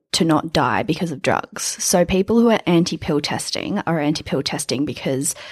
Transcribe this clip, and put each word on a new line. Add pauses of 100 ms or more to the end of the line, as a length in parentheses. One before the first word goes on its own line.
(140)
to
not
die
because
of
drugs.
So
people
who
are
anti-pill
testing
are
anti-pill
testing
because (160)